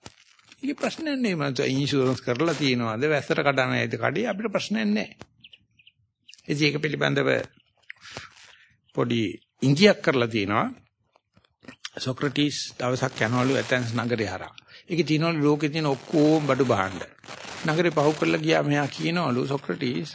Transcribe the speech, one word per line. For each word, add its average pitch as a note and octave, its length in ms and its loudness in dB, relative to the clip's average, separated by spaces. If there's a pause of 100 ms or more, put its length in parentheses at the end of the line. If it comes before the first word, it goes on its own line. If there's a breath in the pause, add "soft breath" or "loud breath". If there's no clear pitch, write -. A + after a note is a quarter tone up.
(540)
ඒකේ C#4 220 -6
ප්‍රශ්නයක් D4 400 -4
නෑ A3+ 200 0
මං C#3+ 180 0 (160)
ඉන්ෂුරන්ස් C3+ 520 0
කරලා C3 340 0
තියෙනවාද? B2 500 0
වැස්සට D3+ 320 0
කඩන C#3 340 2
ඇයිද A#2+ 240 0
කඩේ? C3 320 0
අපිට G#3 240 -4
ප්‍රශ්නයක් G#3 360 -2
නෑ. G#3 220 0 (1300)
ඉතින් D3+ 240 -2
ඒක D3 140 2
පිළිබඳව C#3+ 500 0 (1700 loud breath)
පොඩි A#2+ 260 0 (380)
ඉඟියක් D#3+ 420 4
කරලා C3 260 2
තියෙනවා. A2 400 0 (1300)
සොක්‍රටිස් C#3+ 640 -2 (160)
දවසක් B2+ 480 -2
යනවලු B2 320 2
ඇතැන්ස් A#2+ 400 0
නගරේ A#2 340 -2
හරහා. - 260 -10 (300 loud breath)
ඒකේ E3 240 -2
තියෙනවලු D#3 340 0
ලෝකේ D3 280 2
තියෙන D#3 180 -2
ඔක්කොම D3+ 560 4
බඩු C3+ 220 4
භාණ්ඩ. F#2+ 420 0 (520)
නගරේ D#3+ 320 2
පහු D3+ 200 4
කරලා E3 300 0
ගියා D#3 220 2
මෙයා C#3+ 240 2
කියනවලු D#3 580 -2
සොක්‍රටිස් C#3 680 -4